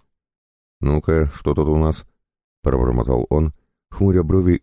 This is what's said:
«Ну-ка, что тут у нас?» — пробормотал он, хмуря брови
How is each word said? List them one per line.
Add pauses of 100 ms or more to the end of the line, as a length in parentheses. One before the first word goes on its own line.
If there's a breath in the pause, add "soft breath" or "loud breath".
(840)
«Ну-ка,
что
тут
у
нас?» — (580)
пробормотал
он, (340)
хмуря
брови